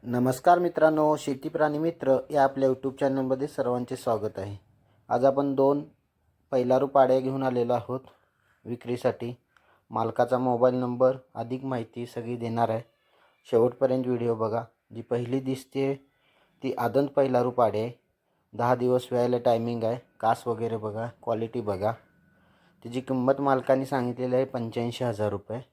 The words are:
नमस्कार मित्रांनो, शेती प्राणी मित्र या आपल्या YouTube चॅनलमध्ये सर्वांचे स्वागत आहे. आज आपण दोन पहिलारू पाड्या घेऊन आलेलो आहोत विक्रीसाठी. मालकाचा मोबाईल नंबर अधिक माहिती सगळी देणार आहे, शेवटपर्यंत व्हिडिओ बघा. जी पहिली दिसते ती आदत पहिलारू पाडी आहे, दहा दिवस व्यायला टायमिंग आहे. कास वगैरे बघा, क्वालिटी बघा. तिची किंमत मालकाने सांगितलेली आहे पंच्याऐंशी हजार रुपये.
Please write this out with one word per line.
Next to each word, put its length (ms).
नमस्कार 520
मित्रांनो, 560
शेती 340
प्राणी 280
मित्र 400
या 140
आपल्या 260
YouTube 300
चॅनलमध्ये 480
सर्वांचे 480
स्वागत 440
आहे. 180
आज 160
आपण 300
दोन 280
पहिलारू 360
पाड्या 320
घेऊन 240
आलेलो 300
आहोत 260
विक्रीसाठी. 720
मालकाचा 480
मोबाईल 380
नंबर 420
अधिक 280
माहिती 420
सगळी 320
देणार 320
आहे, 120
शेवटपर्यंत 560
व्हिडिओ 280
बघा. 280
जी 60
पहिली 380
दिसते 560
ती 140
आदत 380
पहिलारू 360
पाडी 280
आहे, 120
दहा 220
दिवस 360
व्यायला 260
टायमिंग 460
आहे. 160
कास 280
वगैरे 300
बघा, 300
क्वालिटी 380
बघा. 300
तिची 180
किंमत 400
मालकाने 440
सांगितलेली 500
आहे 100
पंच्याऐंशी 580
हजार 260
रुपये. 320